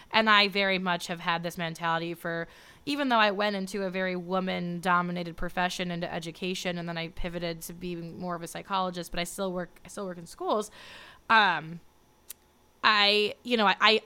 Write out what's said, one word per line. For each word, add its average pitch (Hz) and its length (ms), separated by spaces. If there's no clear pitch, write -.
and 220 180
I 208 180
very 190 320
much 175 280
have 175 120
had 170 240
this 170 140
mentality 165 560
for, 165 340
even 285 240
though 233 100
I 214 120
went 202 240
into 196 280
a 190 60
very 185 260
woman-dominated 175 1200
profession, 180 560
into 170 220
education, 175 640
and 170 100
then 170 100
I 165 120
pivoted 170 540
to 175 100
being 170 460
more 175 160
of 165 80
a 170 40
psychologist, 180 640
but 175 80
I 175 60
still 190 260
work, 175 320
I - 60
still 208 160
work 180 120
in 170 80
schools. 262 460
Um, 170 500
I, 208 580
you 240 120
know, 220 100
I, 185 140
I, 220 260